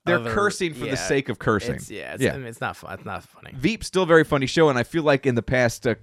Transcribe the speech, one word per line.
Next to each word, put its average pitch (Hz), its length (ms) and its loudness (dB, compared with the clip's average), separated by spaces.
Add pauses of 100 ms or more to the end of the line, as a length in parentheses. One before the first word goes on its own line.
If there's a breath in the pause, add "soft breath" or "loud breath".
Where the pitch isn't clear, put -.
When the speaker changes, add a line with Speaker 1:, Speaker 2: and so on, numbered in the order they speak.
Speaker 1:
They're 175 140 2
Speaker 2:
other, 117 140 -6
Speaker 1:
cursing 196 400 -2
for 127 80 -12
the - 60 -6
Speaker 2:
yeah. 135 80 -4
Speaker 1:
sake 135 340 -2
of 113 100 -6
cursing. 117 360 0
Speaker 2:
It's, 131 160 -12
yeah, 78 220 -10
it's, 123 100 -6
Speaker 1:
Yeah. 95 100 0
Speaker 2:
I 139 40 -8
mean, 127 100 -12
it's 113 140 -14
not 95 160 -6
fu-, - 100 -18
it's 95 180 -12
not 92 180 -10
funny. - 320 -20
Speaker 1:
Veep's 180 320 -2
still 185 180 0
very 160 180 8
funny 139 220 0
show, 156 240 4
and 131 100 2
I 117 40 2
feel 160 200 -4
like 143 220 2
in 127 100 2
the 113 80 0
past, 127 420 0
uh, 113 180 2